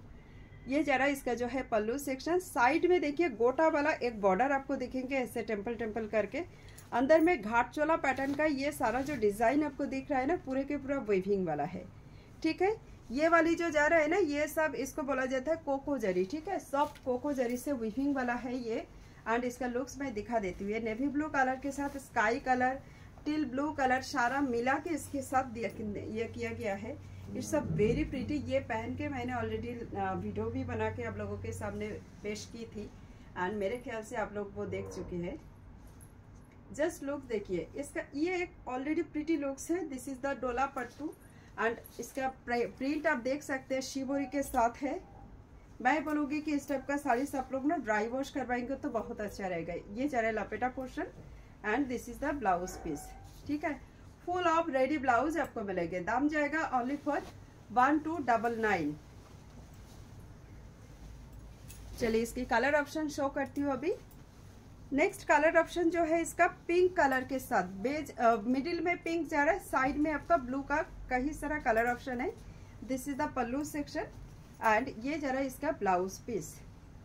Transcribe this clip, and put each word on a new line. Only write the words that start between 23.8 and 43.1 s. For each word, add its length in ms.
सारा 400
मिला 320
के 160
इसके 320
साथ 220
दिया, 260
ये 240
किया 280
गया 220
है। 380
It's 180
a 120
very 420
pretty। 420
ये 140
पहन 360
के 140
मैंने 240
already, 600
अ, 180
video 320
भी 180
बना 260
के 140
आप 140
लोगों 200
के 140
सामने 360
पेश 220
की 200
थी 240
and 140
मेरे 240
ख्याल 260
से 120
आप 180
लोग 220
वो 100
देख 240
चुके 260
हैं। 220
Just 280
look 240
देखिए 400
इसका, 240
ये 280
एक 80
already 340
pretty 300
looks 280
है। 180
This 200
is 160
the 160
डोला 240
पट्टू 480
and 140
इसका 280
प्रि-, 320
print 300
आप 100